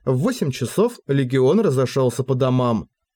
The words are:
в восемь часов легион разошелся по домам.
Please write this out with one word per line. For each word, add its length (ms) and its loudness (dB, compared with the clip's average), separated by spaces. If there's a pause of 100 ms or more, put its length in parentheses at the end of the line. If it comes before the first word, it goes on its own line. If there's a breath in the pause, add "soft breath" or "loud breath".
в 120 0
восемь 340 -2
часов 560 -2
легион 540 2
разошелся 640 0
по 120 -2
домам. 540 0 (280)